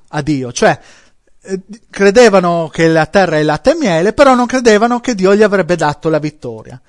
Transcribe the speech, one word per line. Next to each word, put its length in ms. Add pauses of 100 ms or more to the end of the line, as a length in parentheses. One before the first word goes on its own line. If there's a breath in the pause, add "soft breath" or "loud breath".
a 140
Dio, 300
cioè, 280 (600 soft breath)
eh, 180 (300)
credevano 840
che 160
la 180
terra 300
è 60
latte 300
e 40
miele, 380
però 200
non 120
credevano 540
che 140
Dio 200
gli 80
avrebbe 340
dato 320
la 100
vittoria. 720